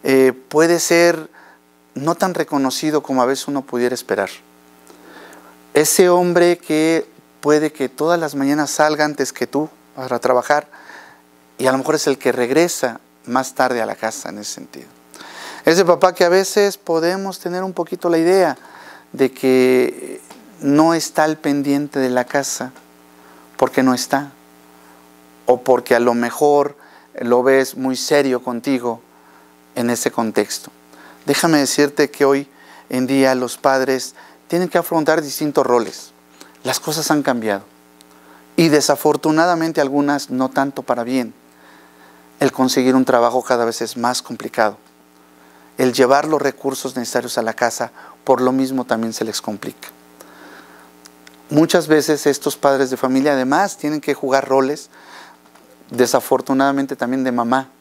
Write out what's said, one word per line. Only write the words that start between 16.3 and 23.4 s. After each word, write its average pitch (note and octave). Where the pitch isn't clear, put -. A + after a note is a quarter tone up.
podemos F3+
tener F3+
un F#3+
poquito F#3
la E3
idea F#3+
de C3
que B2+
no D3+
está D#3+
al D#3
pendiente C#3+
de C3
la B2
casa C3+